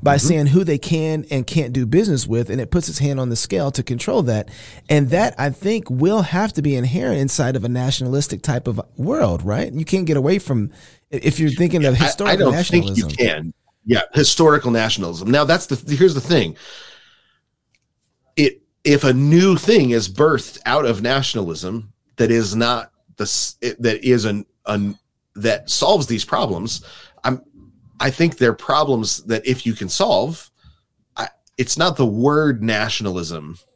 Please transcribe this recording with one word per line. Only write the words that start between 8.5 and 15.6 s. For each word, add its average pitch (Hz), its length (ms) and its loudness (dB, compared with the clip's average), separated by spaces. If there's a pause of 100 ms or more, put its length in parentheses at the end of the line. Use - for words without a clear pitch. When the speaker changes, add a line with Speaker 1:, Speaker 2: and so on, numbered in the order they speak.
Speaker 1:
of 107 120 -4 (160)
world, 147 460 -2
right? 101 300 -4
You 156 120 -6
can't 185 220 -2
get 156 100 0
away 147 220 0
from, 120 320 -2 (420)
i-, 139 80 -6
if 151 200 0
you're 156 100 2
thinking 170 340 0
of 131 120 4
Speaker 2:
I, 165 80 4
I - 20 2
Speaker 1:
historical 156 460 2
Speaker 2:
don't 170 120 0
think 101 320 0
you 104 120 0
Speaker 1:
nationalism. - 80 -6
Speaker 2:
can. 82 380 -2 (300)
Yeah, 107 180 2 (120)
historical 147 560 4
nationalism. 107 600 -2
Now, 143 100 4
that's 160 240 2